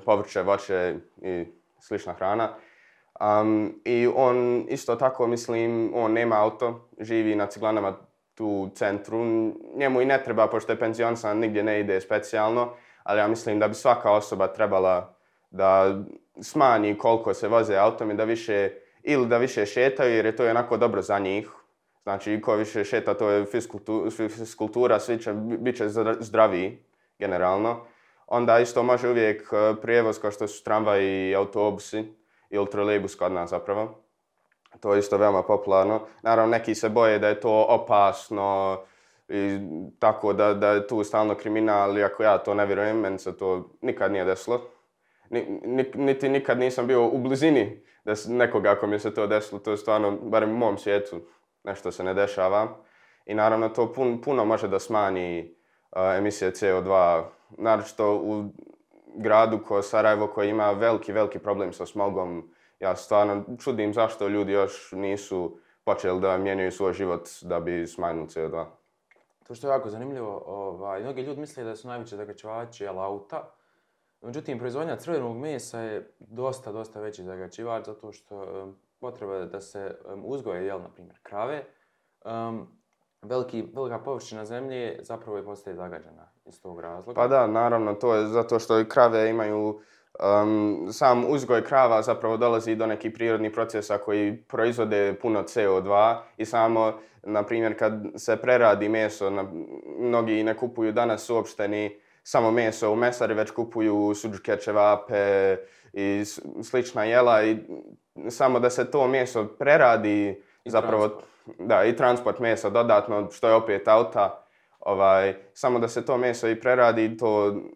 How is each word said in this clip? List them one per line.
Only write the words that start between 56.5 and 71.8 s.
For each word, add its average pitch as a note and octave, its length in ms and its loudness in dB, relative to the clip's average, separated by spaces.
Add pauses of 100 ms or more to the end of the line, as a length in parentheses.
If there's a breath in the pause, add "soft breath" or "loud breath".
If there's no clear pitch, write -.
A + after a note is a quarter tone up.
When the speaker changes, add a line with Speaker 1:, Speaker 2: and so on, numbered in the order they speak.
Speaker 1:
C F#2+ 240 0
O F#2 60 2
dva, F2 500 2 (200)
naročito G#2+ 640 0
u G#2 300 -4 (680)
gradu A2 440 4
ko G2+ 240 -2
Sarajevo, G#2+ 440 2
koji G#2 220 -2
ima G#2+ 220 2
veliki, G#2+ 420 0
veliki G#2 260 -2
problem G2 340 -4
sa F2+ 140 -12
smogom. F#2 640 -4 (300 soft breath)
Ja F#2 160 0
stvarno G#2 480 0 (160)
čudim G#2+ 340 -2
zašto A2 340 0
ljudi G2+ 240 -2
još G2 400 -2
nisu F#2+ 640 -6 (260 loud breath)
počeli F#2+ 360 -2
da F#2+ 180 0
mijenjaju F#2+ 340 -2
svoj F#2+ 200 -2
život F2 360 -6 (140)
da F2 180 -4
bi E2+ 260 -6
smanjili E2 420 -6
C D#2+ 160 -8
O D#2+ 40 -4
dva. D#2+ 180 -8 (800)
Speaker 2:
To A#2+ 60 -18
što A#2+ 120 -14
je C#3 40 -2
jako C3 200 -2
zanimljivo, A#2 560 -10
ovaj, G2 540 -10
mnogi B2+ 220 -10
ljudi C#3+ 180 -10
misle D3 240 -14
da A2 120 -12
su B2+ 120 -18